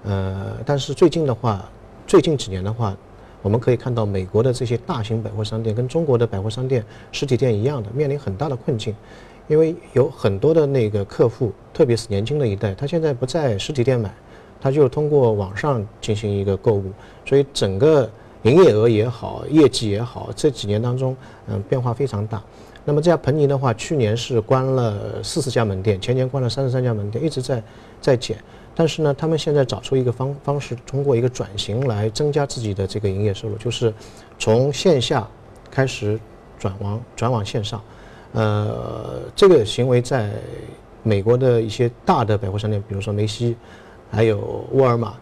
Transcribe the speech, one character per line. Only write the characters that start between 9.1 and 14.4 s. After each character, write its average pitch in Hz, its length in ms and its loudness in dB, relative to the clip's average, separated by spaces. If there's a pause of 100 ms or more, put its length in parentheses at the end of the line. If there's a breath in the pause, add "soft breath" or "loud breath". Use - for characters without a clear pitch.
因 151 100 4
为 160 160 4 (180)
有 139 160 4
很 98 300 -2
多 151 160 4
的 160 100 4
那 135 240 2
个 101 160 -2
客 131 240 2
户， 117 220 -2 (240)
特 165 100 4
别 120 120 4
是 - 120 -6
年 101 160 -2
轻 143 140 -2
的 135 80 0
一 101 80 0
代， 101 180 -2
他 139 140 -6
现 160 160 -2
在 151 100 0
不 127 140 -4
在 135 320 0
实 - 140 -6
体 127 100 -2
店 123 160 2
买， 101 160 -4 (460 loud breath)